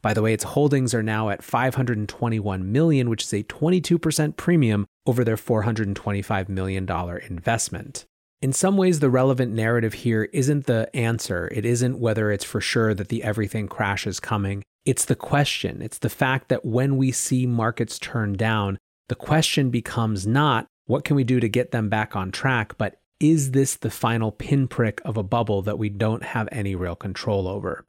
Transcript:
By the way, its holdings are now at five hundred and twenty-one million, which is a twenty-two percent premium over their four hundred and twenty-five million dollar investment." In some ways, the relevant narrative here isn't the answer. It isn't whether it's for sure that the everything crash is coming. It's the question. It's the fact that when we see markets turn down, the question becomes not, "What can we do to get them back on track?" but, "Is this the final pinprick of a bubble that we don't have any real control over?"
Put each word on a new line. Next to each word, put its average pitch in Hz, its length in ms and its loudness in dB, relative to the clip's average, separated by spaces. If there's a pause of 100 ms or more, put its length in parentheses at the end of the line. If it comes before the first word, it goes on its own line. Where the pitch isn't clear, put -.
By 107 120 0
the 110 80 2
way, 110 100 4
its 107 120 0
holdings 135 500 2
are 113 80 0
now 110 260 0
at 101 140 -4
five 123 340 0
hundred 123 200 0
and 104 120 -4
twenty-one 101 640 -2
million, 139 380 4
which 113 160 -2
is - 80 -6
a 104 120 -2
twenty-two 170 540 2
percent 156 380 0
premium 113 500 2 (200)
over 123 180 2
their 110 120 2
four 107 260 0
hundred 110 240 0
and 98 100 -4
twenty-five 101 520 -4
million 95 380 -4
dollar 87 300 -4
investment." - 880 -6 (380)
In 135 100 0
some 196 240 2
ways, 185 240 4
the 139 100 4
relevant 127 420 2
narrative 113 420 2
here 110 380 2
isn't 143 340 2
the 113 280 2
answer. 113 580 -2
It 107 120 -4
isn't 123 340 0
whether 110 320 0
it's 101 140 -2
for - 160 -4
sure 110 340 2
that 98 140 -6
the 113 140 -4
everything 107 460 -2
crash 101 380 -2
is 95 140 -6
coming. 101 420 -2 (220)
It's - 200 0
the - 120 0
question. - 680 -2
It's - 160 -10
the 120 100 -4
fact 131 400 -2
that 127 160 0
when 131 320 2
we 131 140 2
see 127 360 0
markets 117 520 0
turn 107 360 -4
down, 101 440 0 (300)
the - 80 -4
question 151 540 2
becomes 110 560 -2
not, 127 400 2 (200)
"What 135 180 0
can 147 120 2
we 135 80 2
do 123 160 2
to 117 80 2
get 120 240 0
them 110 160 0
back 107 260 0
on 95 160 -4
track?" 120 480 -2
but, 104 220 -4 (180)
"Is 151 320 4
this 131 240 2
the - 160 -4
final 113 400 0
pinprick 127 760 0
of 110 120 -4
a 104 80 -2
bubble 107 380 0
that 104 140 -2
we 107 120 -2
don't 107 340 -2
have 113 300 -4
any 98 240 -4
real 87 180 -4
control 98 540 -2
over?" 92 400 -6